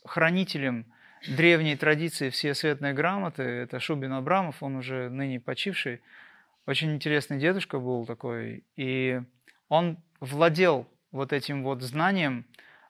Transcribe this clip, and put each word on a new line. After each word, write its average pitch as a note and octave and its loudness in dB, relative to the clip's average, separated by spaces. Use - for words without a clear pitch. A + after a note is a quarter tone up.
хранителем D#3+ 0
древней D#3 6
традиции D#3 2
всеосветной C#3+ -2
грамоты. E3+ -2
Это B2 -6
Шубин C3+ -4
Абрамов, D#3 0
он C#3 -6
уже B2+ -6
ныне C3 -4
почивший. C3+ -6
Очень D3+ 0
интересный D3 -2
дедушка E3+ 0
был B2 -4
такой. A#2 -8
И C3 -2
он E3 2
владел D3+ 4
вот C3+ -4
этим C#3 -2
вот C3 -2
знанием D3 0